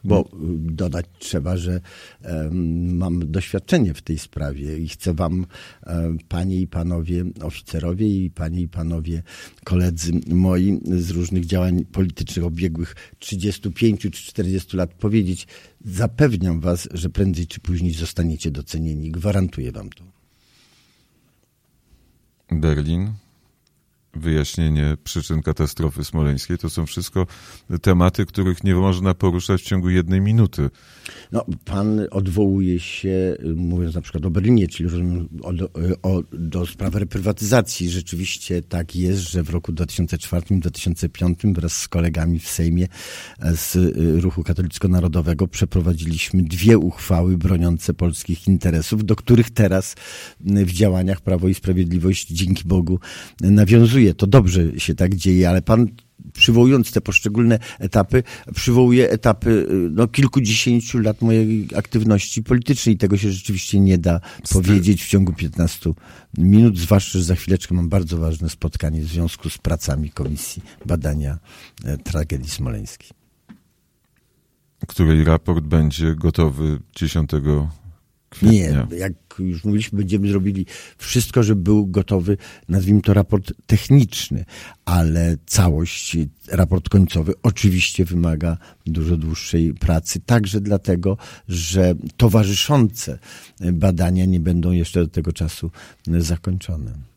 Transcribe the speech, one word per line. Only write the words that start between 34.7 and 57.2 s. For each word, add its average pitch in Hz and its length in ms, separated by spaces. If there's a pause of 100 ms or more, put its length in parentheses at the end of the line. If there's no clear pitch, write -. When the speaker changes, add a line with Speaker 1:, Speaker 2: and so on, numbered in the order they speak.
Speaker 1:
rozumiem, 87 400 (140)
o, 92 100
do, 87 140
y, 87 360
o, 92 200 (100)
do 85 340
sprawy 90 320
reprywatyzacji. 98 920
Rzeczywiście 87 720
tak 85 340
jest, 90 240
że 87 220
w 76 80
roku 85 220
dwa 80 140
tysiące 85 320
czwartym, 87 420
dwa 82 100
tysiące - 380
piątym 90 460
wraz 82 180
z - 160
kolegami 85 500
w - 100
Sejmie, 85 400 (500)
e, 82 180
z, - 200
y, 85 440
Ruchu 90 220
Katolicko-Narodowego 87 1080
przeprowadziliśmy 82 920
dwie 87 360
uchwały 87 600
broniące 85 560
polskich 87 540
interesów, 92 560
do 110 120
których 117 340
teraz, 95 420 (580)
y, 101 160
w 90 60
działaniach 92 480
Prawo 92 280
i 95 60
Sprawiedliwość, 90 760
dzięki 90 360
Bogu, 90 340 (460)
y, 98 60
nawiązuje. 113 500 (160)
To 98 100
dobrze 92 540
się 80 140
tak 92 200
dzieje, 90 360
ale 92 120
pan, 113 240 (460)
przywołując 123 600
te - 80
poszczególne 110 580 (200)